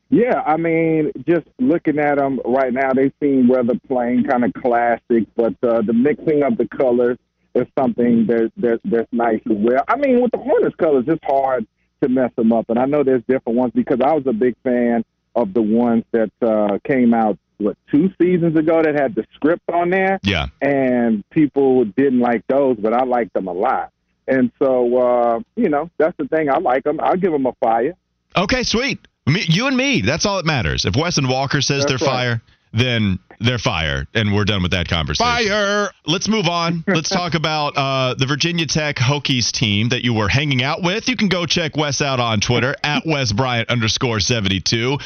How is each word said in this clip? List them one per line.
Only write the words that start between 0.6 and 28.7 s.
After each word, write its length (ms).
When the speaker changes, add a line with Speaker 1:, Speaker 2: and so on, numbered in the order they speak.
Speaker 1:
just 180
looking 400
at 220
'em 240
right 260
now, 220
they 180
seem 300
rather 220
plain, 340
kinda 300
classic, 840
but, 260
uh, 200
the 100
mixing 520
of 140
the 120
colors 480
is 140
something 500
that, 280
that, 300
that's 260
nice 340
as 120
well. 320
I 80
mean, 240
with 100
the 60
Hornets 400
colors, 320
it's 160
hard 420
to 60
mess 320
'em 140
up, 160
and 100
I 60
know 180
there's 240
different 300
ones 180
because 240
I 140
was 120
a 60
big 320
fan 400
of 180
the 80
ones 520
that, 180
uh, 440
came 280
out, 240
what, 160
two 200
seasons 340
ago 280
that 100
had 220
the 180
script 300
on 160
there? 320
Speaker 2:
Yeah. 240
Speaker 1:
And 720
people 540
didn't 340
like 280
those, 300
but 160
I 100
liked 300
them 140
a 40
lot. 380
And 240
so, 380
uh, 400
you 120
know, 300
that's 200
the 100
thing. 240
I 80
like 260
'em. 140
I'll 180
give 160
'em 140
a 120
fire. 360
Speaker 2:
Okay, 240
sweet. 380